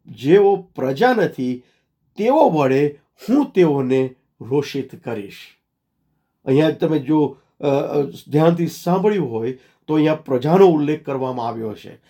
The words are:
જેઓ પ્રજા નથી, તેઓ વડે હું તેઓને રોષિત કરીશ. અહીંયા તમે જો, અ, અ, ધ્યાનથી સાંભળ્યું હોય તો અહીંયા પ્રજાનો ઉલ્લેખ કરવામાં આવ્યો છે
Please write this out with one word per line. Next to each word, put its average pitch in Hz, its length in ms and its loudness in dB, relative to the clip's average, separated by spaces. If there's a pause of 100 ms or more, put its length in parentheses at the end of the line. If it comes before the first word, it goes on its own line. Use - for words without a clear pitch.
જેઓ 185 500 2
પ્રજા 143 580 -2
નથી, 127 500 -4 (540)
તેઓ 262 320 2
વડે 147 500 0 (300)
હું 277 220 0
તેઓને 131 640 0 (260)
રોષિત 139 600 -6
કરીશ. 104 340 -12 (1080)
અહીંયા 147 240 2
તમે 156 300 -2
જો, 147 380 0 (220)
અ, 143 80 -4
અ, 139 340 0 (260)
ધ્યાનથી 165 400 2
સાંભળ્યું 180 640 -2
હોય 117 280 -6 (280)
તો 151 60 -2
અહીંયા 156 220 2
પ્રજાનો 156 520 2
ઉલ્લેખ 151 380 0
કરવામાં 127 420 -8
આવ્યો 113 260 -8
છે 92 360 -20